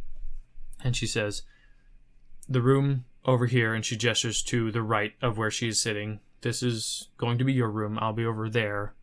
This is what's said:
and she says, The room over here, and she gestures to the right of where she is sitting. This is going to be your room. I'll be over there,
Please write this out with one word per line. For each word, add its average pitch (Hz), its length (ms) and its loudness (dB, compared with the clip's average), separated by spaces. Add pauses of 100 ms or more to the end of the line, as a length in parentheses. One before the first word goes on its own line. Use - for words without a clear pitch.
(840)
and 120 120 2
she 113 120 -2
says, 104 360 -2 (1040)
The 127 140 2
room 139 440 4 (200)
over 123 200 4
here, 113 280 2
and 110 120 -2
she 117 120 -4
gestures 110 460 0
to 113 280 0
the 113 100 0
right 107 400 0
of 113 160 0
where 110 140 0
she - 160 -2
is 107 140 0
sitting. 104 400 -4 (200)
This 120 220 -2
is 117 540 -2
going 120 200 0
to 123 60 2
be 135 100 4
your 123 160 2
room. 107 300 -2
I'll 110 140 0
be 117 120 -2
over 110 240 -2
there, 104 540 0